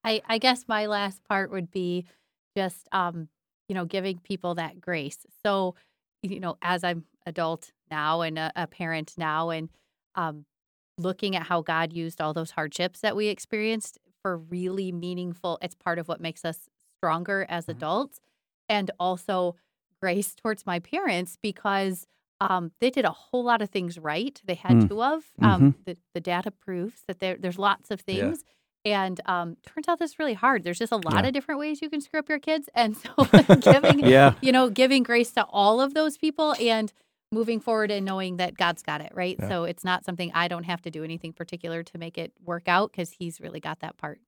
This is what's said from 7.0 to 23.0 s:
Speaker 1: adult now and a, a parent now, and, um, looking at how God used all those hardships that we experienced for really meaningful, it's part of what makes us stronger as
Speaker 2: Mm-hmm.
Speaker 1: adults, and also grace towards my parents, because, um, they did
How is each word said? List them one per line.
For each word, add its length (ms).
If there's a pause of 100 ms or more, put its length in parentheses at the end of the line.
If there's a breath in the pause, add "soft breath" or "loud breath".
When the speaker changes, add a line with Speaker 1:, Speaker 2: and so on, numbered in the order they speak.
Speaker 1:
adult 460 (180)
now 320
and 160
a, 180
a 100
parent 500
now, 340
and, 180 (460)
um, 320 (520)
looking 380
at 100
how 140
God 320
used 300
all 100
those 200
hardships 480
that 160
we 120
experienced 680 (240)
for 160
really 540
meaningful, 680
it's 140
part 240
of 100
what 140
makes 220
us 260 (280)
stronger 520
as 140
Speaker 2:
Mm-hmm. 80
Speaker 1:
adults, 480 (480)
and 300
also 580 (440)
grace 340
towards 300
my 140
parents, 640
because, 640 (340)
um, 400
they 100
did 140